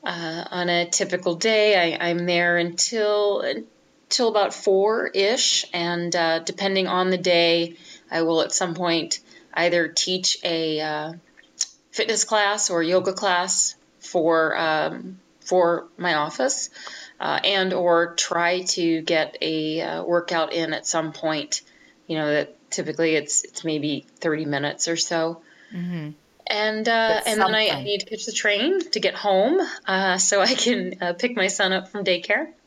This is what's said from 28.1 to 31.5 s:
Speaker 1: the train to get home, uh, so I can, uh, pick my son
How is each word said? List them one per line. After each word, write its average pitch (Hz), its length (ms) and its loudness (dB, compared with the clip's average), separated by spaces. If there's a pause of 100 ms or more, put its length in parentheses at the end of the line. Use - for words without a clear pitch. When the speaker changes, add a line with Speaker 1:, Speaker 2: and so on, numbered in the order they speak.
Speaker 1:
the 220 60 -8
train 220 480 0 (120)
to 220 80 -2
get 180 160 0
home, 208 440 4 (260)
uh, 190 320 2
so 196 240 2
I 226 120 4
can, 196 480 0
uh, 175 120 -2
pick 240 220 -2
my 190 120 2
son 196 260 0